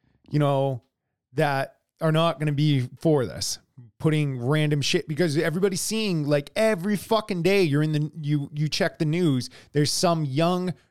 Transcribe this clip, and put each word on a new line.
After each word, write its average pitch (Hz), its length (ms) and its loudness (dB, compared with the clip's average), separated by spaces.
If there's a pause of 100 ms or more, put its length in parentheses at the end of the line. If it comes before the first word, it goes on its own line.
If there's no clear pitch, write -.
(300)
you 151 80 -2
know, 139 440 0 (520)
that 139 420 -2 (240)
are 160 120 2
not 165 260 2
gonna 151 140 -2
be 139 360 2 (100)
for 147 260 2
this, - 340 -6 (400)
putting 147 460 0
random 151 380 2
shit, - 260 0
because 156 300 0
everybody's 175 420 0
seeing, 196 460 -2
like, 147 300 0
every 208 400 2
fucking 208 460 -2
day 196 200 4
you're 147 200 2
in 156 100 0
the, 151 180 0 (100)
you, 143 320 -2
you 147 160 -2
check - 300 -2
the 170 60 0
news, 151 440 0 (240)
there's 143 200 2
some 170 320 0
young 170 500 0 (160)